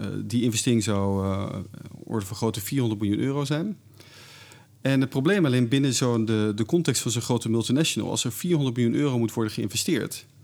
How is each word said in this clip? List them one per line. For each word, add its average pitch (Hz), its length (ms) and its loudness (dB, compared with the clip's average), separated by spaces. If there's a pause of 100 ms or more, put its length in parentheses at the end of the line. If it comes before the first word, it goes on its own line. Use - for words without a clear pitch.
eh, 101 60 -6 (180)
die 110 180 0
investering 117 400 2
zou, 98 420 0
eh, 98 340 -2 (460)
orde 98 220 -4
van 107 100 -10
grootte 110 240 -2
vierhonderd 117 400 -2
miljoen 104 200 2
euro 139 240 -2
zijn. 160 320 -2 (1040)
En 135 200 2
het 135 100 0
probleem 165 360 4
alleen 123 220 4
binnen 135 260 2
zo'n, 120 300 2
de, 107 300 2
de 110 100 -2
context 160 380 0
van 123 80 -2
zo'n 113 120 -2
grote 120 260 0
multinational, 113 600 0
als 113 140 -2
er 127 80 -4
vierhonderd 147 440 -2
miljoen 117 180 2
euro 139 240 0
moet 117 140 0
worden 110 200 -2
geïnvesteerd, - 720 -4 (180)